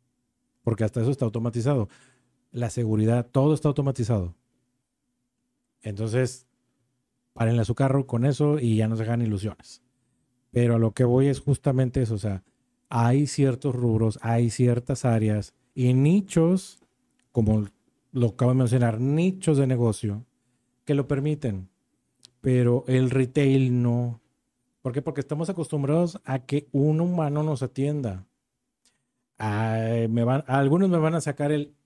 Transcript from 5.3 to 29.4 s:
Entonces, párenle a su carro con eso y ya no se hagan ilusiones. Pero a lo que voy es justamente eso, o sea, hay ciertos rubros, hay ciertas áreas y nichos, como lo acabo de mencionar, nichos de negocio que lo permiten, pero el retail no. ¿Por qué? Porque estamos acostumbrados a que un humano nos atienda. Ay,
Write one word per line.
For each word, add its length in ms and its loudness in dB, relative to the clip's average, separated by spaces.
Entonces, 640 -4
párenle 300 0
a 20 -2
su 100 -2
carro 320 0
con 200 0
eso 320 2
y 180 0
ya 120 2
no 80 -2
se 80 -4
hagan 180 -2
ilusiones. 600 -6
Pero 260 2
a 20 2
lo 140 2
que 120 0
voy 240 4
es 120 -2
justamente 600 0
eso, 120 -2
o 40 -2
sea, 240 -6
hay 360 2
ciertos 480 0
rubros, 460 0
hay 300 0
ciertas 540 0
áreas 500 0
y 200 2
nichos, 840 2
como 340 2
lo 160 0
acabo 220 0
de 80 2
mencionar, 420 2
nichos 560 0
de 120 2
negocio 580 -2
que 100 -2
lo 140 0
permiten, 600 -4
pero 480 2
el 220 2
retail 720 2
no. 380 -2
¿Por 100 -6
qué? 100 -6
Porque 180 -8
estamos 280 -6
acostumbrados 760 -2
a 220 -4
que 260 -4
un 280 2
humano 440 -2
nos 180 -4
atienda. 640 -4
Ay, 720 -2